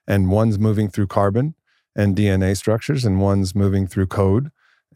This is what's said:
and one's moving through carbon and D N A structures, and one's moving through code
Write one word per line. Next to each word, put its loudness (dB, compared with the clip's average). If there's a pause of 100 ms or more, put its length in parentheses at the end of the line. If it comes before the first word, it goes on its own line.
and 2
one's 2
moving 0
through -4
carbon 0 (380)
and 2
D 2
N 2
A 2
structures, -2
and 0
one's 0
moving 0
through -2
code 0 (460)